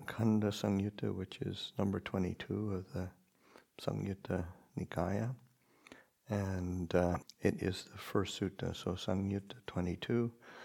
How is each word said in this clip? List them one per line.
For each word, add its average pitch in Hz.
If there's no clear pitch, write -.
Kanda 107
Samyutta, 101
which 95
is 98
number 101
twenty-two 98
of 92
the 92
Samyutta 98
Nikaya. 101
And, 92
uh, 87
it 98
is 92
the -
first -
sutta, 92
so 90
Samyutta 98
twenty-two, 117